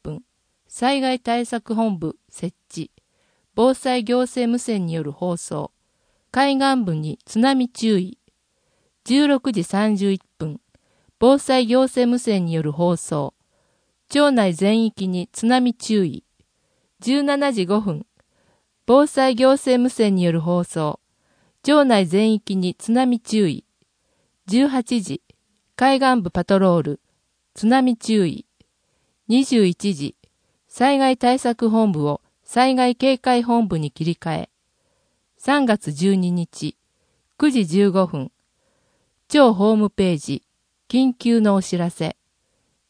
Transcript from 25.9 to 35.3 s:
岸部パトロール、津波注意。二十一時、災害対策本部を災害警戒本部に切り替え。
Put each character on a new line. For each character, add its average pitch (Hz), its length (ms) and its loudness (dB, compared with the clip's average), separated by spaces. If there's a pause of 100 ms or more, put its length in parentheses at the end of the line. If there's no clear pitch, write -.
岸 254 240 2
部 175 80 -6
パ 180 140 -2
ト 196 160 2
ロ 180 180 4
ー 147 40 0
ル、 147 180 -6 (540)
津 - 120 -4
波 254 300 2
注 208 320 0
意。 135 180 -10 (800)
二 254 160 2
十 220 220 2
一 185 280 -2
時、 139 220 -8 (520)
災 277 300 0
害 262 180 2
対 254 240 0
策 233 280 -2
本 220 220 2
部 151 180 -2
を 143 140 -6 (220)
災 254 320 0
害 247 180 2
警 262 240 0
戒 247 240 0
本 233 240 0
部 175 120 -4
に 147 120 -4
切 - 140 -8
り 170 100 -2
替 156 280 -6
え。 - 80 -14 (880)